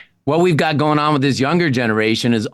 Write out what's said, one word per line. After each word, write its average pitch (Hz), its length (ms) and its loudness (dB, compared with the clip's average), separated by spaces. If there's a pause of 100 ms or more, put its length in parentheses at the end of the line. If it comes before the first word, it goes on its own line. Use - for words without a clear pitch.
(240)
what 156 160 0
we've 175 160 2
got 156 220 0
going 151 200 0
on 151 140 0
with 143 80 0
this 131 200 0
younger 165 280 0
generation 113 640 0
is 110 220 0